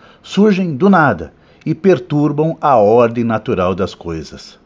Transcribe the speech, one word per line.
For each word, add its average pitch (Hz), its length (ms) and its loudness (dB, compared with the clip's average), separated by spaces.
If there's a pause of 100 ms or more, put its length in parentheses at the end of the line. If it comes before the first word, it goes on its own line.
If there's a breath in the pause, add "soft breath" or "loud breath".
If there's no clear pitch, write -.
(200 soft breath)
surgem 190 540 0
do 165 160 2
nada 127 420 0 (320 soft breath)
e 151 80 -4
perturbam 156 880 -2
a 143 160 2
ordem 113 460 2
natural 104 540 -2
das 90 180 -6
coisas. - 720 -14